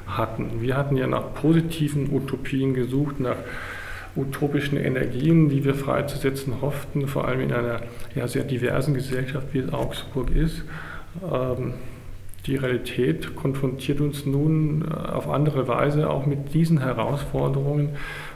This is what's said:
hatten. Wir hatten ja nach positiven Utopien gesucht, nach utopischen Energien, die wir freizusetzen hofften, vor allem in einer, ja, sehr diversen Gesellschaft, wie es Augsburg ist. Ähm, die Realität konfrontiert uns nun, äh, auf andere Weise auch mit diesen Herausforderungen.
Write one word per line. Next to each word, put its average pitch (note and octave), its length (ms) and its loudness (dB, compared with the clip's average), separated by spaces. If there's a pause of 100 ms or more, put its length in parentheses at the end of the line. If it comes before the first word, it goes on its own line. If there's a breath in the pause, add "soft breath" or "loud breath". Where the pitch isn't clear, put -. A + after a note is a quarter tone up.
hatten. A2+ 540 -2
Wir A#2 160 0
hatten C#3 220 2
ja B2+ 80 0
nach B2+ 260 0
positiven D3+ 800 2
Utopien C3+ 600 0
gesucht, C3+ 460 0
nach B2 180 0 (760 loud breath)
utopischen C#3+ 640 0
Energien, C3+ 720 4
die C3+ 160 2
wir C3+ 100 4
freizusetzen C3+ 840 0
hofften, C#3+ 480 -2
vor C#3 180 0
allem C3 140 0
in C#3 140 0
einer, A#2+ 260 0 (340 loud breath)
ja, B2 140 0
sehr C3 160 0
diversen C3+ 480 2
Gesellschaft, C3 600 -2
wie C3+ 80 0
es - 120 -2
Augsburg C3 580 -2
ist. D#3+ 320 4 (600 loud breath)
Ähm, B2+ 480 -2 (720 loud breath)
die C3+ 120 0
Realität B2+ 800 0
konfrontiert C3+ 680 0
uns C#3+ 240 -2
nun, D3+ 600 2
äh, - 260 -4
auf - 140 -2
andere C3+ 420 2
Weise D3 420 2
auch C#3+ 160 2
mit C#3 260 0
diesen D#3+ 280 4
Herausforderungen. C#3 1160 0 (400 loud breath)